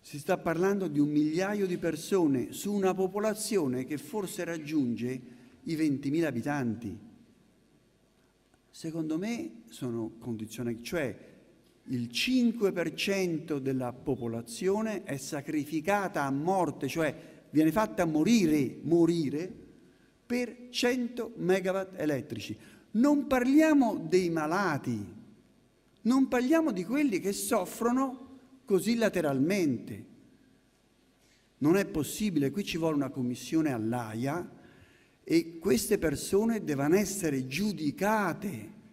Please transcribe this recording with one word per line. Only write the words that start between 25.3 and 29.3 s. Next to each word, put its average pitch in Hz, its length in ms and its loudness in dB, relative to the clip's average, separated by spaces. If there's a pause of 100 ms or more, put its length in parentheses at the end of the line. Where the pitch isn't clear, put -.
non 262 260 4
parliamo 269 440 2
di 185 120 -2
quelli 233 360 0
che 185 120 -2
soffrono 240 920 -2 (400)
così 196 300 2
lateralmente. 151 1200 0 (1500)